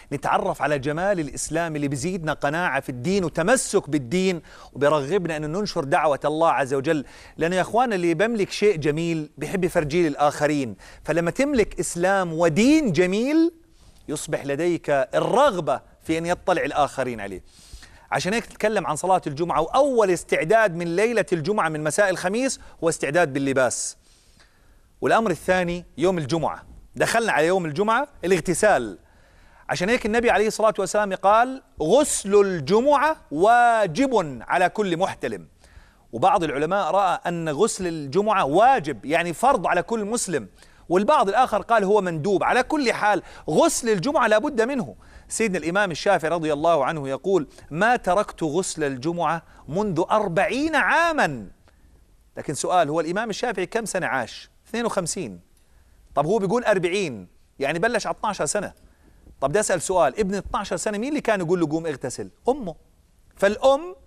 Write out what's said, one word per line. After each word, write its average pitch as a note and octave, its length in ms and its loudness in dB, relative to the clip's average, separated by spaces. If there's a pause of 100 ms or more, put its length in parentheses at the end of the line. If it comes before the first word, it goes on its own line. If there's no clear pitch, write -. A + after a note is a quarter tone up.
(140)
نتعرف F3 480 -2
على C#3+ 180 0
جمال E3+ 400 -2
الإسلام D#3 560 -4
اللي C#3+ 120 -4
بيزيدنا D3+ 460 -4
قناعة C#3+ 460 -2
في - 100 -6
الدين D#3 340 -2
وتمسك F#3 680 0
بالدين، D#3+ 520 -2 (320)
وبرغبنا D3+ 640 0
أن D3+ 140 -6
ننشر F3+ 320 -4
دعوة D3 420 0
الله D#3 260 2
عز C3 220 0
وجل، C#3+ 320 0 (320)
لأنه E3+ 180 -2
يا F#3 60 2
أخوان A3+ 320 0
اللي E3+ 200 0
بيملك G3+ 380 0
شيء G#3 240 2
جميل D#3 640 -2
بيحب D3+ 260 -4
يفرجيه E3 460 0
للآخرين، C#3+ 640 0 (280)
فلما E3 280 0
تملك C4 480 0
إسلام F3+ 540 -2
ودين G#3 580 4
جميل A#3 600 2 (560)
يصبح C#3+ 380 -6
لديك D#3 440 -2
الرغبة D3 920 2 (220)
في D#3+ 140 -2
أن E3 80 -4
يطلع F3 360 0
الآخرين C3 600 -2
عليه. F#2+ 220 -10 (680)
عشان D3 220 -2
هيك A#3 120 -4
نتكلم G#3 420 -2
عن D3+ 80 -2
صلاة F3+ 320 2
الجمعة، D#3 340 -2
وأول A3+ 500 2
استعداد F3+ 640 2
من E3+ 200 -4
ليلة G#3+ 380 2
الجمعة E3+ 360 0
من D3+ 140 -4
مساء F#3+ 260 2
الخميس G3+ 500 -2 (240)
هو E3 60 2
استعداد D3+ 440 0
باللباس. C3+ 640 0 (1040)
والأمر F#3+ 300 2
الثاني F3 540 -2 (120)
يوم F3 200 0
الجمعة، C3+ 480 -4 (300)
دخلنا F#3+ 360 0
على D3 160 2
يوم F#3 180 0
الجمعة G#3+ 420 -2 (180)
الاغتسال. E3 720 2 (720)
عشان F3 200 -2
هيك A#3+ 160 0
النبي A#3 260 2
عليه G3+ 160 2
الصلاة G#3+ 320 2
والسلام G3+ 340 -2
قال: A#3 500 2 (180)
"غسل G3+ 540 2
الجمعة G#3 800 4 (160)
واجب G#3 1160 2
على F3 220 2
كل F#3+ 280 -2
محتلم". A2+ 500 -4 (640)
وبعض E3+ 300 2
العلماء D#3 480 -2
رأى F3+ 360 2
أن E3+ 220 -4
غسل F3+ 380 -2
الجمعة E3+ 580 0
واجب، D#3 600 2
يعني E3 280 0
فرض A3 340 2
على E3+ 160 2
كل A3 220 -4
مسلم، F#3+ 420 -4 (420)
والبعض G#3 400 4
الآخر G#3+ 320 2
قال A3 220 2
هو G3+ 180 4
مندوب. E3+ 420 -2
على G#3+ 200 2
كل C4 300 0
حال G#3 300 0 (260)
غسل A#3+ 400 2
الجمعة A#3 380 0
لا G#3+ 100 4
بد A3 240 0
منه. A3 340 -4 (320)
سيدنا G#3+ 300 -2
الإمام F3 340 0
الشافعي D#3+ 400 0
رضي D#3+ 220 0
الله D3+ 320 2
عنه C#3+ 240 -4
يقول: D#3 380 0 (240)
"ما G#3 240 2
تركت G3 480 -2
غسل D#3+ 400 -4
الجمعة D#3 600 -2 (240)
منذ F3+ 440 -2
أربعين G#3 640 0
عاما". A#3 720 0 (880)
لكن B2 160 -8
سؤال، E3+ 360 0
هو D#3 100 -2
الإمام F#3 300 -4
الشافعي G3+ 360 -4
كم A3+ 200 -4
سنة F3 220 -4
عاش؟ A#2+ 440 -6 (180)
اثنين A#3 160 -4
وخمسين. D#3+ 540 -6 (760)
طب C#3+ 100 2
هو G#3+ 140 0
بيقول G3 240 -2
أربعين، F3 640 -2 (320)
يعني C#3+ 200 -2
بلش A3+ 280 -2
على E3+ 80 -4
اثناشر G3 300 -4
سنة. D#3+ 280 -4 (680)
طب C3+ 80 0
بدي E3+ 100 2
أسأل G3+ 220 0
سؤال، E3+ 380 2
ابن G3+ 160 -2
اثناشر G3 420 -4
سنة G#3 200 -4
مين A#3 120 -4
اللي D4 120 -2
كان G#3 180 0
يقول F3 200 0
له: E3 80 0
"قوم E3 200 -4
اغتسل"؟ B2 420 -8 (200)
أمه. A#3+ 260 -4 (600)
فالأم C4+ 600 2 (120)